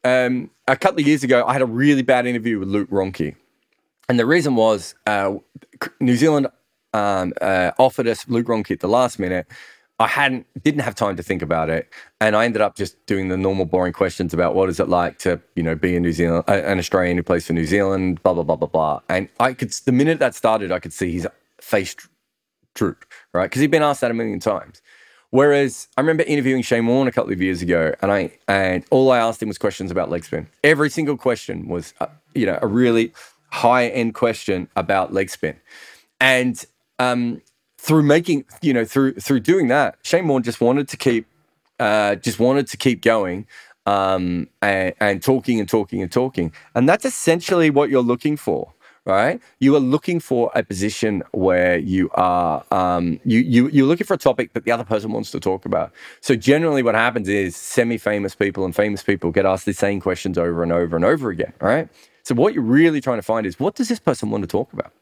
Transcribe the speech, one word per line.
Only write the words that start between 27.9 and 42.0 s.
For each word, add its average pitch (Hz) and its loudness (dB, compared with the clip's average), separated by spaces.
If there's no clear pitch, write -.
and 98 0
I, 95 -2
and 95 0
all 131 4
I 120 4
asked 113 -2
him 107 -4
was 101 -8
questions 95 -4
about 87 -2
leg 85 -6
spin. 76 -8
Every 151 4
single 147 -4
question 101 -4
was, 87 -8
uh, - -4
you 113 0
know, 85 -2
a 117 0
really 113 2
high-end 120 2
question 104 -2
about 95 0
leg 95 -2
spin. - -6
And, 127 2
um, 123 -2
through 156 2
making, 151 2
you 143 2
know, 117 2
through, 135 0
through 127 -2
doing 170 2
that, 131 0
Shane 175 0
Warne 135 2
just 113 -6
wanted 131 2
to - -12
keep, 113 0
uh, 104 2